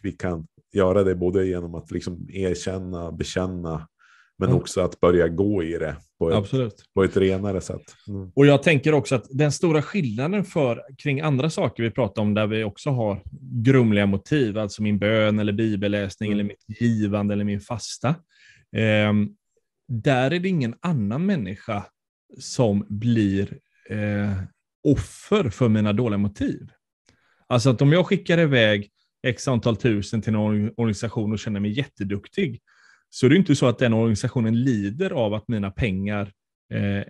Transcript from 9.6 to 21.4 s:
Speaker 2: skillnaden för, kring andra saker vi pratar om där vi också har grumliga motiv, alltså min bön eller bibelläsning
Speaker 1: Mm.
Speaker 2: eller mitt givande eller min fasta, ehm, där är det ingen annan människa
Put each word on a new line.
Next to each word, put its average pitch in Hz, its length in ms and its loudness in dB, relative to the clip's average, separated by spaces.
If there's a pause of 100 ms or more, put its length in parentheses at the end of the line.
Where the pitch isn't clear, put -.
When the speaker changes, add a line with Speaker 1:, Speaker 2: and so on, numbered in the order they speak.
Speaker 2:
skillnaden 156 600 -2
för, 135 400 -2 (140)
kring 143 240 -2
andra 151 280 0
saker 143 340 -2
vi 113 80 0
pratar 113 300 -2
om 104 120 2
där 107 140 2
vi 110 160 -2
också 107 260 -6
har 110 320 -2 (200)
grumliga 120 640 4
motiv, 104 520 0
alltså 107 260 -6
min 104 160 0
bön 107 400 2
eller 104 140 0
bibelläsning 104 800 -2
Speaker 1:
Mm. 104 80 0
Speaker 2:
eller 101 100 -2
mitt - 320 -12
givande 104 520 0
eller 104 120 -2
min 101 160 -2
fasta, - 540 -4 (600)
ehm, 107 540 2 (580)
där 127 440 0
är 175 80 -2
det 185 100 -2
ingen 131 320 0
annan 135 440 -2
människa 107 600 -4 (540)